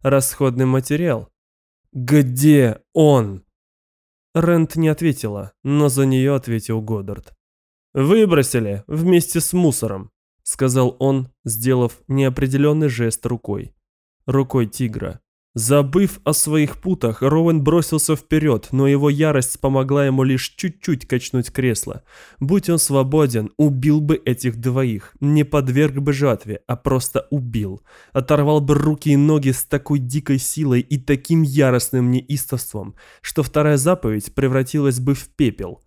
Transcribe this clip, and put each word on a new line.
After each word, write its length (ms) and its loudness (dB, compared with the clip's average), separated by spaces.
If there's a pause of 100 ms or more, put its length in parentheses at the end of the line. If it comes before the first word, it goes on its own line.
расходный 640 0
материал». 640 -2 (600)
«Где 880 2 (140)
он?» 500 2 (920)
Рэнд 440 2
не 100 2
ответила, 640 -2 (120)
но 260 2
за 180 0
нее 260 2
ответил 480 -4
Годдард. 540 -10 (580)
«Выбросили 920 2
вместе 540 2
с 120 -6
мусором», 600 -2 (300)
сказал 560 0
он, 300 0 (160)
сделав 640 -2
неопределенный 840 0
жест 360 -4
рукой. 480 -8 (520)
Рукой 420 0
тигра. 520 -8 (360)
Забыв 680 0
о 100 0
своих 480 0
путах, 400 -4
Роуэн 420 2
бросился 520 0
вперед, 560 -2
но 160 2
его 240 2
ярость 480 0
помогла 480 0
ему 160 0
лишь 320 0
чуть-чуть 520 -6
качнуть 440 -4
кресло. 520 -4 (360)
Будь 320 0
он 80 2
свободен, 800 0
убил 440 2
бы 140 0
этих 440 -4
двоих, 600 -4
не 240 2
подверг 540 0
бы 140 -2
жатве, 540 -2
а 100 -4
просто 540 -2
убил. 540 -6 (300)
Оторвал 480 2
бы 120 0
руки 380 0
и 40 6
ноги 360 4
с 120 -4
такой 360 -2
дикой 400 -2
силой 420 0
и 160 -4
таким 460 0
яростным 640 2
неистовством, 880 -4 (260)
что 220 -4
вторая 340 2
заповедь 560 -2
превратилась 680 0
бы 140 0
в 140 -6
пепел. 600 -4